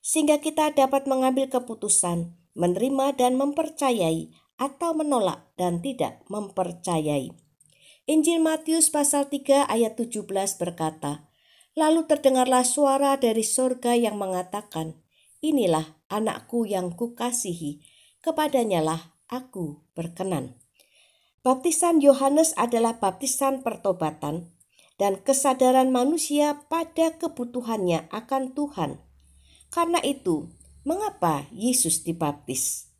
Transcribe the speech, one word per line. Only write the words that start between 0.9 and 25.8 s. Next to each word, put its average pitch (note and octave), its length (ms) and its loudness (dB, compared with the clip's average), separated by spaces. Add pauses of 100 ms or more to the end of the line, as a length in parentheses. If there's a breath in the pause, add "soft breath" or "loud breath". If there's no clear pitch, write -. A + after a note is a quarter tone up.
mengambil C4 480 0
keputusan, G#3 800 -2 (240)
menerima C4 560 0
dan B3+ 240 2
mempercayai, C4 960 -2 (240 soft breath)
atau D#4 400 -4
menolak C4+ 480 -2 (160)
dan F3 240 -2
tidak B3 480 -6
mempercayai. F3 960 -4 (800 soft breath)
Injil D#4+ 320 4
Matius D#4+ 480 2
pasal C#4+ 400 0
tiga C#4 400 2
ayat A3 320 0
tujuh G#3+ 240 -6
belas G3 320 -4
berkata, D#3+ 720 -6 (480 soft breath)
"Lalu D#4+ 320 2
terdengarlah B3+ 560 4
suara C#4 560 2
dari A3+ 240 2
sorga B3 480 0
yang A3+ 240 2
mengatakan, F3+ 800 -6 (480 soft breath)
'Inilah F3 640 0
anakku A3 560 -4
yang F3+ 320 -4
kukasihi, G3+ 880 -6 (400 soft breath)
kepadanyalah A3+ 880 0 (160)
aku F#3+ 640 -10
berkenan.'" E3 640 -6 (880 soft breath)
Baptisan D#4+ 560 2
Yohanes C#4 560 6
adalah A#3 400 0
baptisan C4 640 -2
pertobatan E3+ 960 -4 (380 soft breath)
dan G3 240 0
kesadaran C4 720 4